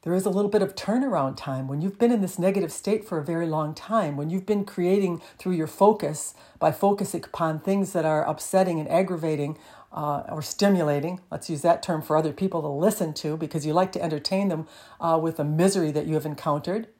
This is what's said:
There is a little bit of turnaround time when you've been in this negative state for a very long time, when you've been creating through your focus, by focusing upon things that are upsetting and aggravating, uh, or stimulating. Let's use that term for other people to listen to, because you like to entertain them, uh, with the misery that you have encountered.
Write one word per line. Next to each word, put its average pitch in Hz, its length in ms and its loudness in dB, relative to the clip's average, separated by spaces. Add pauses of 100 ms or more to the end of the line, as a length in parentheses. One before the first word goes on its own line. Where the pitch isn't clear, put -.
There 170 100 -2
is 190 120 2
a 202 60 2
little 202 180 2
bit 208 140 4
of - 120 -4
turnaround 196 600 0
time 135 300 -6
when 143 140 -4
you've 190 180 -4
been 233 120 4
in 226 100 2
this 185 180 -4
negative 185 320 0
state 214 360 -4
for 170 120 -4
a 143 60 -6
very 170 200 -2
long 156 300 -2
time, 185 420 -2
when 147 120 -4
you've 185 180 -4
been 202 180 0
creating 180 560 0 (160)
through 185 160 -2
your 160 140 -2
focus, 196 680 2 (260)
by 160 120 4
focusing 196 520 0
upon 160 360 -2
things 196 340 0
that 160 120 2
are 156 220 2
upsetting 180 520 0
and 156 100 -6
aggravating, 160 680 0 (360)
uh, 147 360 -2
or 156 120 -6
stimulating. 170 760 2 (100)
Let's - 200 -10
use 151 120 -4
that 165 220 4
term 160 180 -2
for 156 140 0
other 156 180 2
people 180 280 -2
to 147 60 -4
listen 160 480 0
to, 156 220 -4
because 160 280 -4
you 151 80 0
like 185 200 2
to 180 80 -4
entertain 170 460 -2
them, 160 200 -2 (320)
uh, 165 220 2
with 160 160 -2
the 156 60 -2
misery 165 480 4
that 147 160 -2
you 156 80 0
have 147 100 0
encountered. 151 640 -2 (120)